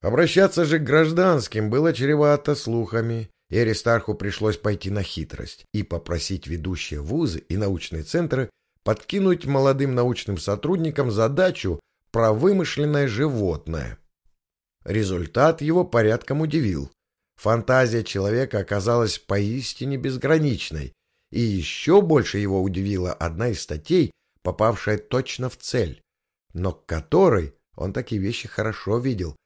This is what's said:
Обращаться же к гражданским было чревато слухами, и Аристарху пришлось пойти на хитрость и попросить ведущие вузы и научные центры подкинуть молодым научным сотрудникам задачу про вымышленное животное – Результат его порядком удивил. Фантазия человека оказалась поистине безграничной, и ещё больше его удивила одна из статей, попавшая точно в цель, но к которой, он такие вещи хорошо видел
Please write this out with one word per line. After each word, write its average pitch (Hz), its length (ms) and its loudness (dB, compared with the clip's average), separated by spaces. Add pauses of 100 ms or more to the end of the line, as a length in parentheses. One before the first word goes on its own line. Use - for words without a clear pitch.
Обращаться 175 600 4
же 156 160 2
к 151 40 -2
гражданским 156 840 2
было 147 220 2
чревато 147 640 2
слухами, 117 720 -4 (200)
и - 80 0
Аристарху 113 580 2
пришлось 104 420 -2
пойти 104 320 -4
на 101 140 -2
хитрость - 720 -10
и 107 100 -2
попросить 85 640 -6
ведущие 82 540 -6
вузы 101 380 -2
и - 180 -6
научные 92 460 -4
центры 131 460 -2 (340)
подкинуть 180 600 0
молодым 135 500 2
научным 120 420 0
сотрудникам 143 760 -2
задачу 113 680 0 (320)
про 113 200 4
вымышленное 147 760 2
животное – 92 880 -2 (880)
Результат 104 760 0
его 165 240 2
порядком 117 560 0
удивил. 127 500 -2 (460)
Фантазия 117 680 2
человека 107 560 -2
оказалась 104 580 0
поистине 117 800 -4
безграничной, 131 960 -2 (380)
и - 80 -4
ещё 117 600 2
больше 156 360 2
его 98 240 0
удивила 95 520 -2
одна 85 360 -4
из 104 120 -6
статей, 131 500 0 (300)
попавшая 104 560 0
точно 127 520 -4
в - 80 -18
цель, 92 440 -4 (520)
но 90 200 -4
к - 120 -16
которой, 98 680 2 (200)
он 98 180 -6
такие 117 280 -4
вещи 104 260 -6
хорошо 107 520 -4
видел 98 360 -4 (100)